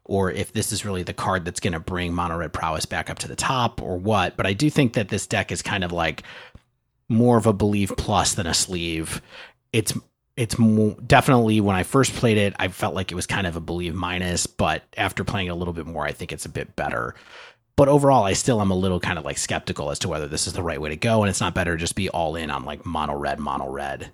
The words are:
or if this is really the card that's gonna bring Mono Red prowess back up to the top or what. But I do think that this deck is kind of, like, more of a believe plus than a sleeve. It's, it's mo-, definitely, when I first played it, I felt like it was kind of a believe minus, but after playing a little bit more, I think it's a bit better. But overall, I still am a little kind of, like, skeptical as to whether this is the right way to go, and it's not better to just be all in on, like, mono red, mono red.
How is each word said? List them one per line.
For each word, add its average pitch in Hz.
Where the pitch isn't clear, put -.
or 95
if 92
this 104
is 98
really 95
the 92
card 92
that's 90
gonna 87
bring 90
Mono 85
Red 80
prowess 82
back 80
up 73
to -
the 71
top 123
or -
what. 92
But -
I 101
do 147
think 139
that 110
this -
deck 98
is 170
kind 98
of, 87
like, 82
more 120
of 104
a 110
believe 104
plus 92
than 92
a 80
sleeve. 82
It's, -
it's 120
mo-, 107
definitely, 120
when 98
I 90
first 131
played 107
it, 101
I 92
felt 92
like 95
it 85
was 90
kind 101
of 85
a 85
believe 85
minus, 87
but 80
after 101
playing 92
a 87
little 87
bit 80
more, 78
I 73
think -
it's 78
a -
bit -
better. 60
But 139
overall, 139
I 95
still 113
am 98
a 92
little 92
kind 87
of, 71
like, 71
skeptical 80
as 71
to -
whether 78
this 76
is 87
the 90
right 80
way 76
to 78
go, 113
and 101
it's 90
not 90
better 87
to 82
just 82
be 95
all 82
in 80
on, 69
like, 73
mono 76
red, 71
mono 67
red. 69